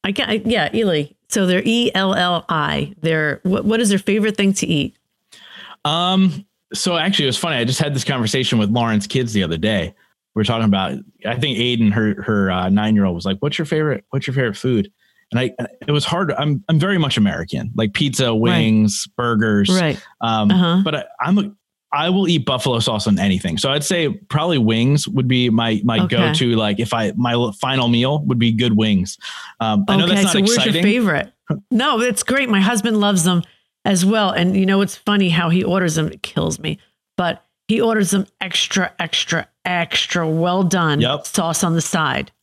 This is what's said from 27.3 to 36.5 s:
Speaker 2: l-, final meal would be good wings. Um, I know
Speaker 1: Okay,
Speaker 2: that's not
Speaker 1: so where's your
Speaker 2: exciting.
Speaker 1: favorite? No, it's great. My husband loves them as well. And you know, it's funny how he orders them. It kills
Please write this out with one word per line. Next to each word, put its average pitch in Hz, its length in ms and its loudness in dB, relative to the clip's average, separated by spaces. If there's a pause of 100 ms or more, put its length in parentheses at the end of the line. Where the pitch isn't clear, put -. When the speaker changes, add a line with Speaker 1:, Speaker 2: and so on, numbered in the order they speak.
Speaker 2:
l-, 120 200 0
final 131 360 0
meal 131 380 2
would 127 120 0
be 117 140 4
good 113 240 2
wings. 104 400 2 (440)
Um, 196 280 0
I 196 80 2
know 190 80 2
Speaker 1:
Okay, 175 100 2
Speaker 2:
that's 196 100 4
not 190 80 2
Speaker 1:
so 208 80 2
where's 196 160 4
your - 100 2
Speaker 2:
exciting. 175 160 0
Speaker 1:
favorite? 202 500 0 (380)
No, 247 300 2
it's 240 240 -2
great. 262 240 0
My 202 120 2
husband 220 400 2
loves 202 240 2
them 175 180 2 (420)
as 185 200 0
well. 202 260 2
And 180 260 0
you 190 100 2
know, 196 140 2
it's - 160 -2
funny 202 340 0
how 170 200 0
he 180 120 2
orders 180 320 0
them. 160 140 -2
It 156 140 -10
kills 160 360 -4